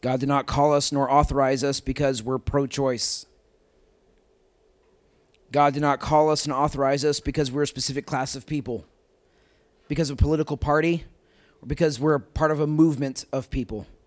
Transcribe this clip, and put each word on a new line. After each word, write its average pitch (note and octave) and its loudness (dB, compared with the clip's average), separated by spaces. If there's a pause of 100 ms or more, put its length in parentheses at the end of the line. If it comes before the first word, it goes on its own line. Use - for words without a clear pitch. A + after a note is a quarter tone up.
God B2+ 0
did C#3 -2
not C#3+ 2
call D3 4
us C#3+ 2
nor C#3 0
authorize C#3 2
us C#3 0
because C3+ -2
we're B2+ -2
pro-choice. C3+ -2 (2250)
God C#3+ 4
did C#3+ -4
not C#3+ 2
call D#3 4
us D3+ 0
and D3 -4
authorize C#3 0
us D3 0
because C#3+ -2
we're C#3+ -2
a C#3 -2
specific C3+ -6
class C3+ -4
of C3+ -16
people, B2+ -6 (1040)
because D3+ -2
of C#3+ -8
a A#2+ 0
political D3+ 0
party, D#3 0 (560)
or - -18
because D3 0
we're D3+ 2
a C#3 0
part - -2
of D3+ 0
a D3+ 0
movement D3+ 2
of C3+ -6
people. A2 -6 (220)